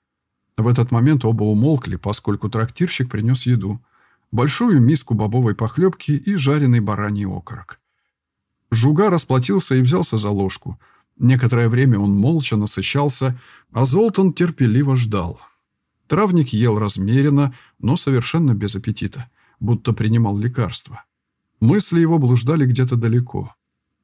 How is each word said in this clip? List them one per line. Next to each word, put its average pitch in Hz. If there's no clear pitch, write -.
В 110
этот 120
момент 131
оба 113
умолкли, 107
поскольку 101
трактирщик 123
принёс 120
еду. 107
Большую 135
миску 120
бобовой 107
похлёбки 151
и 196
жареный 135
бараний 104
окорок. 95
Жуга 151
расплатился 147
и 131
взялся 143
за 104
ложку. 98
Некоторое 123
время 123
он 101
молча 131
насыщался, 127
а 120
Золтан 190
терпеливо 135
ждал. 101
Травник 175
ел 107
размеренно, 131
но 139
совершенно 139
без 101
аппетита, 104
будто 113
принимал 107
лекарство. 120
Мысли 170
его 165
блуждали 127
где-то 127
далеко. 117